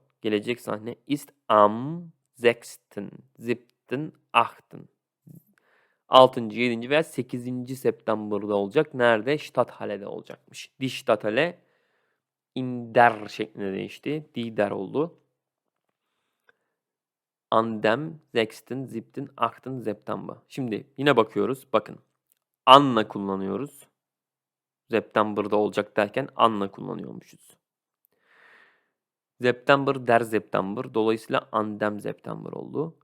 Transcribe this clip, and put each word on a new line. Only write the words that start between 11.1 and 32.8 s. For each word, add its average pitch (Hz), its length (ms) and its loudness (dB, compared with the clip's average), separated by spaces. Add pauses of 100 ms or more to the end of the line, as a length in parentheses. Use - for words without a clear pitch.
in 123 400 -8
der 113 340 4
şeklinde 107 440 -8
değişti. 135 600 -8
Die 117 220 -8
der 104 140 0
oldu. 110 480 -6 (2250)
An 113 320 0
dem 147 380 0 (120)
sechsten, 120 540 -4
siebten, - 500 -12
achten 123 440 -6
September. 104 560 -8 (120)
Şimdi 117 380 -6 (100)
yine 139 200 2
bakıyoruz. 107 560 0
Bakın. - 260 -2 (680)
Anla 127 420 10
kullanıyoruz. 98 800 -6 (1000)
September'da 107 640 0
olacak 104 400 -2
derken 107 400 -2
anla 107 340 2
kullanıyormuşuz. 90 880 -14 (1800)
September, 135 640 2
der 117 140 6
September. 107 760 -4
Dolayısıyla 113 580 -2
an 107 280 -4
dem 104 200 -2
September 107 520 -10
oldu. 147 520 -8